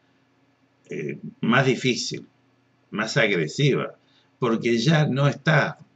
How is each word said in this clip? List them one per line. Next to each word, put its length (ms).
eh, 300
más 240
difícil, 600
más 280
agresiva, 800
porque 380
ya 280
no 220
está 500